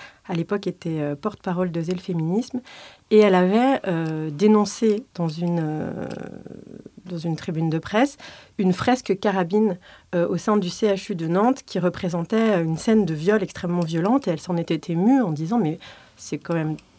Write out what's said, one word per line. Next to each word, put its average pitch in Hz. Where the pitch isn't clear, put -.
à 180
l'époque 185
était, 165
euh, 147
porte-parole 185
d'Oser 165
le 180
féminisme, 185
et 214
elle 208
avait, 220
euh, 160
dénoncé 208
dans 170
une, 170
euh, 151
dans 180
une 160
tribune 160
de 165
presse 247
une 185
fresque 240
carabine, 190
euh, 170
au 175
sein 208
du 180
C 214
H 196
U 190
de 160
Nantes 214
qui -
représentait, 175
euh, 214
une 160
scène 220
de 160
viol 196
extrêmement 175
violente. 175
Et 180
elle 160
s'en 175
était 170
émue 220
en 180
disant : « 160
Mais 165
c'est -
quand -
même 156